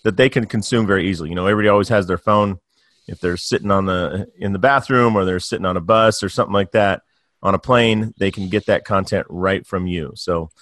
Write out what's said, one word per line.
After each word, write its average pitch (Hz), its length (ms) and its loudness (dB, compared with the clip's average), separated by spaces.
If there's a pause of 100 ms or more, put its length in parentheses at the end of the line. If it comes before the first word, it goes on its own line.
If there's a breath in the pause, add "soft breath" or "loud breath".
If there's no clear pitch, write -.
that 107 120 0
they 131 140 6
can 117 160 -2
consume 113 420 -2
very 95 220 2
easily. 82 200 -6
You 87 60 -6
know, 92 120 -2
everybody 107 200 2
always 101 220 4
has 101 180 2
their 90 100 -2
phone. 104 420 0 (460)
If - 140 -12
they're 87 160 -2
sitting 101 360 -2
on 98 140 2
the, 90 520 -4
in 98 160 -4
the 98 60 -4
bathroom 123 580 2
or 95 80 2
they're 92 160 -2
sitting - 240 -6
on 90 100 -2
a 87 60 -4
bus 110 420 2
or 95 60 -2
something - 240 -4
like 101 180 0
that 101 300 2 (400)
on 95 120 0
a 92 60 0
plane, 113 580 2
they 98 140 0
can 98 160 -6
get 95 200 -2
that 104 180 0
content 98 440 -2
right 95 380 -2
from 92 200 -6
you. 82 280 -6
So 82 340 -6 (120 soft breath)